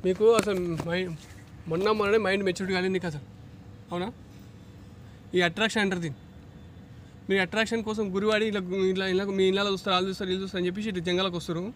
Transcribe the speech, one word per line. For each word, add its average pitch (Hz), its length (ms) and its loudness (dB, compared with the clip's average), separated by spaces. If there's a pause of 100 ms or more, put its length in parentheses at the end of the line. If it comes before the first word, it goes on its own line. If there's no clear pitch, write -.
మీకు 185 200 4 (160)
అసలు 196 200 0 (280)
మైండ్ 180 220 -2 (600)
మొన్న 180 160 0 (140)
మొన్ననే 208 260 4
మైండ్ 196 220 2
మెచ్యూరిటీ 185 280 -2
కాలేదు 185 200 2
నీకు 180 140 -2
అసలు, 147 160 -10 (640)
అవునా? 175 180 -2 (1300)
ఈ 180 120 6
అట్రాక్షన్ 208 360 0
అంటారు 185 200 0
దీన్ని. 143 160 -6 (1080)
మీరు 196 180 4
అట్రాక్షన్ 220 420 0
కోసం 214 160 -2 (100)
గురివాడి 214 380 4
ఇలా 202 160 -2
గు-, 190 240 2
ఇలా, 190 220 2
ఇలా 196 100 2 (160)
మీ 190 100 6
ఇళ్ళలో 196 240 2
చూస్తారు, 185 220 0
వాళ్ళు 185 160 2
చూస్తారు, 185 180 -4
వీళ్ళు 190 140 0
చూస్తారు 185 180 -4
అని 180 80 2
చెప్పేసి 208 220 -4
ఇటు 175 180 -4
జంగలకు 180 300 2
వస్తారు. 170 240 -4 (120)